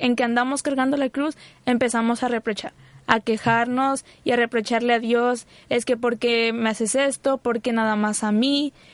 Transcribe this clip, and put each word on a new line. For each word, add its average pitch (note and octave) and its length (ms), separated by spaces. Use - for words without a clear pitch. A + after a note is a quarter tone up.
en B3 160
que B3+ 80
andamos B3 380
cargando C4+ 360
la C4+ 100
cruz, D4 260
empezamos A#3 580
a B3+ 60
reprochar, A3+ 460
a A3+ 140
quejarnos A#3+ 840
y B3+ 100
a A#3+ 40
reprocharle A#3 560
a A#3 60
Dios, A#3+ 480
"Es A#3+ 160
que B3 100
¿por A#3 220
qué A#3 340
me A3+ 160
haces A3 260
esto? C4+ 440
¿Por A#3+ 240
qué A#3 100
nada A3 240
más G#3+ 260
a G#3+ 100
mí?". C#4 420